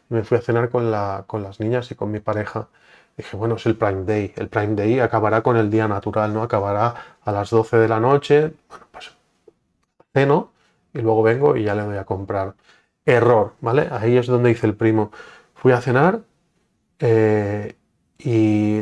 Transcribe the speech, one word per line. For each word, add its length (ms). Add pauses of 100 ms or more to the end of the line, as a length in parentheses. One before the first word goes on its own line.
y 60
me 80
fui 140
a 40
cenar 280
con 220
la, 360
con 160
las 180
niñas 300
y 40
con 160
mi 80
pareja. 480 (480)
Dije, 220
"Bueno, 180
es 100
el 100
Prime 280
Day, 320
el 140
Prime 260
Day 240
acabará 440
con 120
el 140
día 180
natural, 460
¿no? 100
Acabará 800
a 80
las 200
doce 260
de 100
la 140
noche, 520 (160)
bueno, 220
pues 200 (1040)
ceno 380 (420)
y 60
luego 240
vengo 320
y 80
ya 100
le 100
doy 140
a 60
comprar". 520 (500)
Error, 560
¿vale? 300
Ahí 260
es 100
donde 220
dice 180
el 80
primo. 360 (440)
Fui 160
a 80
cenar, 400 (800)
eh, 800 (400)
y 640